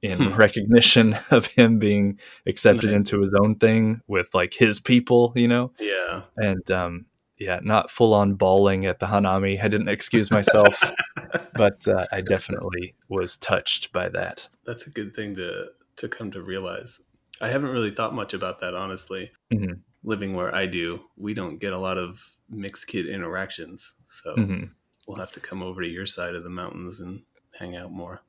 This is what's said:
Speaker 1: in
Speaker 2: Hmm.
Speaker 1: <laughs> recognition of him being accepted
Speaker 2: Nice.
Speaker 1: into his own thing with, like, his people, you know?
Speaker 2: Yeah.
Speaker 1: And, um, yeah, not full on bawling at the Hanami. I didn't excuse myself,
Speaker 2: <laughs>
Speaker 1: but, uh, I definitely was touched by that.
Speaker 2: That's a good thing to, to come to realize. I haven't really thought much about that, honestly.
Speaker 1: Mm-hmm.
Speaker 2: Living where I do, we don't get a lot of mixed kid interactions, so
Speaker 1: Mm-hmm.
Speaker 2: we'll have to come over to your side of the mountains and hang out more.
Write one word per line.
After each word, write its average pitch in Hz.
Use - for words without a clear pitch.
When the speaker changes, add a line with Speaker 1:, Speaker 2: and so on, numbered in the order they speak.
Speaker 1:
in 95
Speaker 2:
Hmm. 104
Speaker 1:
<laughs> 98
recognition 110
of 135
him 113
being 101
accepted 110
Speaker 2:
Nice. 104
Speaker 1:
into 104
his 98
own 104
thing 110
with, 92
like, 90
his 107
people, 120
you 120
know? 123
Speaker 2:
Yeah. 95
Speaker 1:
And, 98
um, 87
yeah, 92
not 107
full 110
on 101
bawling 95
at 92
the 95
Hanami. 98
I 110
didn't 107
excuse 104
myself, 104
Speaker 2:
<laughs> -
Speaker 1:
but, 104
uh, 95
I 98
definitely 92
was 92
touched -
by 90
that. 90
Speaker 2:
That's -
a 147
good 107
thing 104
to, 92
to 117
come 107
to 90
realize. 95
I 110
haven't 139
really 117
thought 110
much 104
about 92
that, 90
honestly. 95
Speaker 1:
Mm-hmm. 98
Speaker 2:
Living 101
where 90
I 95
do, 85
we 104
don't 87
get 98
a 92
lot 92
of 90
mixed 101
kid 90
interactions, 90
so -
Speaker 1:
Mm-hmm. 95
Speaker 2:
we'll 95
have 92
to -
come 95
over 92
to 85
your 87
side 87
of 87
the 87
mountains 90
and 92
hang 90
out 90
more. 90